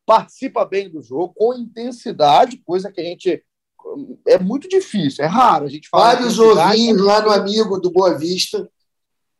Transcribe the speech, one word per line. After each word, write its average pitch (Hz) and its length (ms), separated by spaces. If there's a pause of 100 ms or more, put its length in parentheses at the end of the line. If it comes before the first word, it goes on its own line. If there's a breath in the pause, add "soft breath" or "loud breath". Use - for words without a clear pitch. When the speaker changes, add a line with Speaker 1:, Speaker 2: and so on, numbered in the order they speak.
Speaker 1:
Participa 220 580
bem 196 260
do 156 120
jogo, 127 340
com 247 180
intensidade, 233 1120
coisa 190 260
que 175 120
a - 20
gente, 170 400 (840)
é 170 140
muito 254 300
difícil, 196 560
é - 20
raro 180 380
a 143 40
gente 143 200
falar 233 240
Speaker 2:
Vários 247 240
Speaker 1:
intensidade. 208 320
Speaker 2:
ovinhos 220 320
lá 202 200
no 214 100
amigo 196 500
do 180 100
Boa 175 260
Vista. 180 520 (720)